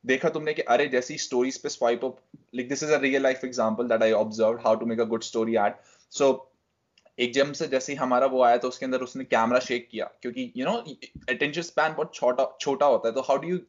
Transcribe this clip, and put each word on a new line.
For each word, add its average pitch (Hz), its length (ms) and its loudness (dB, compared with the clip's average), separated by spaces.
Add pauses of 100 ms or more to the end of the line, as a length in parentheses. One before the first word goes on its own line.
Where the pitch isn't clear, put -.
देखा 131 240 2
तुमने 151 240 -4
कि 151 80 -4
अरे, 127 260 2
जैसी 127 300 -2
स्टोरीज 131 400 -2
पे 143 120 -8
स्वाइप 120 360 -2
अप, 123 140 -6 (360)
like, 123 160 -6
this 143 160 -4
is 151 100 4
a 135 60 0
real 139 200 2
life 131 280 0
example 120 400 -2
that 113 120 2
I 110 80 4 (120)
observed, 110 440 0
how 110 80 6
to 117 120 -6
make 113 120 -2
a 113 100 0
good 113 140 -2
story 113 340 -2
ad. 104 140 2 (420)
So, 135 260 2 (800)
एक 120 140 0
जेम 143 200 2
से 156 140 -6
जैसे 131 260 -2
ही 135 40 -8
हमारा 127 300 2
वो 127 160 4
आया, 120 140 6
तो 123 100 -2
उसके 127 180 -8
अंदर 127 140 -2
उसने 127 240 -8
कैमरा 120 360 2
शेक 120 320 -4
किया, 107 140 -6
क्योंकि, 123 520 -10
you 131 120 -4
know, 233 120 -2 (480)
attention 147 340 -2
span 156 260 0
बहुत 156 240 -6
छोटा, 127 480 0
छोटा 139 240 2
होता 120 220 4
है, 113 60 0
तो 131 80 -2
how 135 160 0
do 151 120 -6
you 180 80 -2 (100)